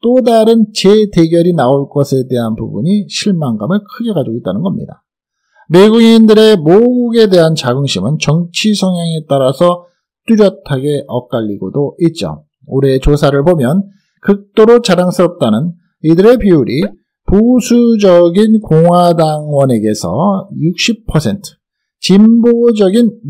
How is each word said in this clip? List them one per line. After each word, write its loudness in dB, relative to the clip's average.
또 0
다른 2
재대결이 2
나올 0
것에 -2
대한 -4
부분이 -4
실망감을 -4
크게 -10
가지고 -6
있다는 -8
겁니다. -10
미국인들의 4
모국에 2
대한 2
자긍심은 -4
정치 -2
성향에 -6
따라서 0
뚜렷하게 -2
엇갈리고도 -6
있죠. -6
올해 -2
조사를 0
보면 0
극도로 2
자랑스럽다는 -2
이들의 4
비율이 0
보수적인 2
공화당원에게서 0
육십 -4
퍼센트, -4
진보적인 2